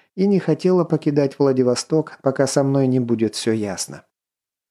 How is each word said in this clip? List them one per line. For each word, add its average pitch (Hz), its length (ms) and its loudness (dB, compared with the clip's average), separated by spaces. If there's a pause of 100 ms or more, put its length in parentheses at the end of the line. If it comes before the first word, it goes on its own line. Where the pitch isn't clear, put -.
(160)
и 190 120 0
не 202 120 2
хотела 175 440 0
покидать 143 560 0
Владивосток, 131 800 0
пока 135 260 0
со 143 160 0
мной 139 240 2
не 127 120 2
будет 113 360 0
все - 180 -2
ясно. 98 500 -8 (680)